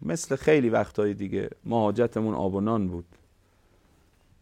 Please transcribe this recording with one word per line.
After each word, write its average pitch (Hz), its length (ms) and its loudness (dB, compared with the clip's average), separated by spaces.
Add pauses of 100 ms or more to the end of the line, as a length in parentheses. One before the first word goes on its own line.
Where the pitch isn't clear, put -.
مثل 151 340 -4
خیلی 143 340 4
وقتهای 104 440 0
دیگه 101 360 -6 (140)
ما 113 180 0
حاجتمون 110 520 0
آب 92 200 -2
و 98 80 0
نان 107 260 0
بود، 87 180 -8 (1400)